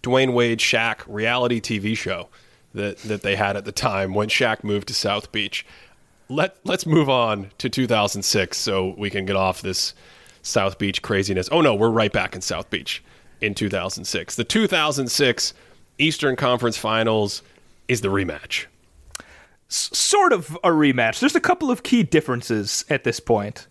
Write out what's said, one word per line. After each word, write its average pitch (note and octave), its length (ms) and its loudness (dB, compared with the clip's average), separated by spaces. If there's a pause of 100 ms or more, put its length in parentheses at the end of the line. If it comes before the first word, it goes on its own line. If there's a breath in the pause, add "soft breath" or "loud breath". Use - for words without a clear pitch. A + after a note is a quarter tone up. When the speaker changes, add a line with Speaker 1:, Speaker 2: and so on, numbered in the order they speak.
Speaker 1:
Dwayne C3 320 4
Wade A#2+ 260 2
Shaq A2+ 480 0
reality A#2+ 520 0
T A2 200 -4
V G#2+ 160 -2
show F#2 340 -6 (440 soft breath)
that, G2+ 260 -6
that G#2+ 220 -6
they G2+ 140 0
had G2+ 200 0
at G2+ 100 -6
the G#2+ 60 -8
time G2 420 -2
when G#2 160 0
Shaq A2 340 0
moved G2+ 260 -2
to A2 40 -8
South G#2 380 -2
Beach. G#2 340 -6 (640 soft breath)
Let, D#3 340 -2
let's F3 220 -2
move D#3 240 4
on G#2+ 480 0
to B2 120 -4
two B2+ 180 -2
thousand G#2 360 0
six - 340 0
so F#2+ 400 -2
we G2+ 120 -4
can G2 160 -4
get G2 100 -2
off F#2+ 260 0
this - 320 -4 (480 soft breath)
South G2 360 0
Beach G2 240 -2
craziness. F#2+ 500 -2
Oh, E3 100 4
no, C3 140 4
we're A2 140 4
right A2 220 2
back F#2 240 -2
in F#2 60 -10
South F2+ 280 -6
Beach - 340 -8 (380 soft breath)
in G#2 120 -2
two G#2 160 -2
thousand F#2+ 360 -6
six. - 300 -8
The A#2 80 -4
two G#3+ 240 0
thousand D3+ 420 0
six - 440 0 (440 soft breath)
Eastern D3 380 2
Conference A#2+ 420 0
Finals A2 640 0 (460 soft breath)
is A#2 140 0
the G2 60 -2
rematch. F#2+ 580 -2 (1040 loud breath)
Speaker 2:
S-, - 280 -4
sort F#4 360 4
of D#3+ 300 -4
a F#3 60 6
rematch. C3 500 4
There's C4+ 160 4
a F4 60 4
couple E4+ 280 0
of B3 140 0
key A#3+ 200 4
differences A#2+ 840 0
at - 140 0
this - 160 0
point. G#2 520 0